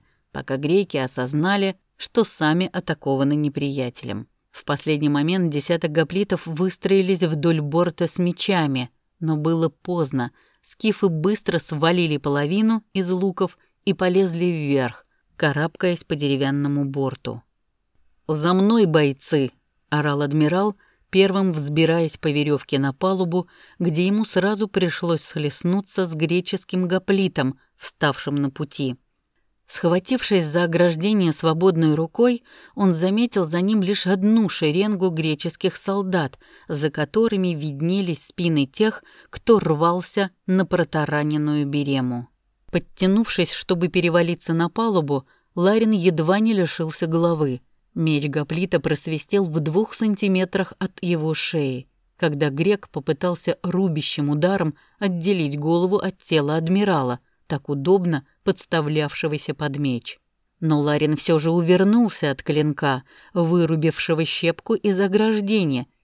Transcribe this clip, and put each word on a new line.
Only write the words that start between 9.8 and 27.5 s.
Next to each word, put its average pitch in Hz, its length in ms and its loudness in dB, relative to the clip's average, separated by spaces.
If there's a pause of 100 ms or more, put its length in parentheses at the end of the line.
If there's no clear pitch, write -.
Скифы - 480 0
быстро 175 500 -2
свалили 165 580 0
половину 180 640 0 (100)
из 185 160 -2
луков 185 480 -2 (280)
и 196 80 2
полезли 180 520 2
вверх, 139 600 -2 (340)
карабкаясь 160 640 -2
по - 120 -6
деревянному 143 680 0
борту. 135 580 -6 (840)
«За 156 260 0
мной, 208 320 4
бойцы!» 147 640 2 (380)
орал 147 320 0
адмирал, 156 540 2 (340)
первым 190 440 2
взбираясь 160 640 0
по - 120 -2
верёвке 147 480 0
на 139 140 0
палубу, 180 560 -2 (320)
где 170 260 0
ему 208 200 0
сразу 202 420 0
пришлось 170 560 -2
схлестнуться 175 800 -4
с 165 80 -6
греческим 180 760 -2
гоплитом, 185 680 0 (200)